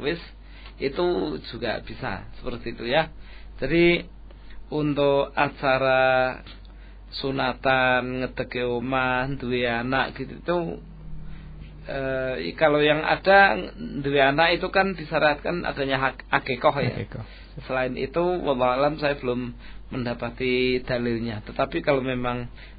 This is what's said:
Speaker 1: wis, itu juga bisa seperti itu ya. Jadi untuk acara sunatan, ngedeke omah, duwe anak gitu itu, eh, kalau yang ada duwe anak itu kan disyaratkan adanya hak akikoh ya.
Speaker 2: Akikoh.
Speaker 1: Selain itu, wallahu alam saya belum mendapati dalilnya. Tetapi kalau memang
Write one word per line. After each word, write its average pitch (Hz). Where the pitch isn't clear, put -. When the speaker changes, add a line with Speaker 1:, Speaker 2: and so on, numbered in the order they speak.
Speaker 1:
wis, 156
itu 156
juga 113
bisa 101
seperti 120
itu 117
ya. 160
Jadi 170
untuk 143
acara 131
sunatan, 127
ngedeke 123
omah, 127
duwe 123
anak 123
gitu 131
itu, 175
eh, 131
kalau 151
yang 151
ada 190
duwe 143
anak 147
itu 180
kan 190
disyaratkan 151
adanya 135
hak 131
akikoh 139
ya. 123
Speaker 2:
Akikoh. 107
Speaker 1:
Selain 127
itu, 135
wallahu 131
alam 147
saya 143
belum 123
mendapati 127
dalilnya. 117
Tetapi 139
kalau 139
memang 123